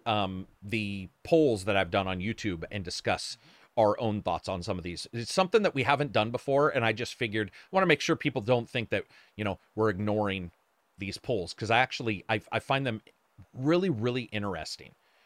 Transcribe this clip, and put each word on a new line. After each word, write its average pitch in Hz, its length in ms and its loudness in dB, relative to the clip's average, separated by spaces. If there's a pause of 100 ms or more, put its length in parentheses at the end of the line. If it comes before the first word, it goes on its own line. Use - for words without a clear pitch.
um, 95 400 0 (160)
the 101 460 -6 (140)
polls 131 440 4
that 101 100 2
I've 92 140 2
done 98 180 0
on 92 100 -2
YouTube 92 520 -4
and 98 140 -6
discuss - 520 -4 (400)
our 104 240 4
own 107 200 0
thoughts 85 280 -4
on 92 140 -4
some 95 140 -4
of 85 80 -8
these. 87 280 -8
It's 117 200 -8
something 185 300 4
that 185 120 0
we 131 100 0
haven't 135 280 2
done 110 180 2
before, 139 380 2
and 120 160 0
I 110 80 4
just 113 220 -4
figured, 107 360 -2
I - 260 -20
wanna 190 100 4
make 156 160 6
sure 156 140 2
people 131 260 -2
don't 117 260 2
think 117 220 -4
that, 101 140 -2 (320)
you 107 80 -6
know, 98 140 -2 (160)
we're 110 140 4
ignoring 101 600 0 (480)
these 98 180 -8
polls, 95 380 -4
'cause 107 160 -6
I 113 80 6
actually, 117 500 -2
I, 110 140 0 (100)
I 113 60 -2
find 135 280 -2
them 110 140 -4 (540)
really, 170 340 2
really 120 360 0
interesting. 101 680 -6 (320)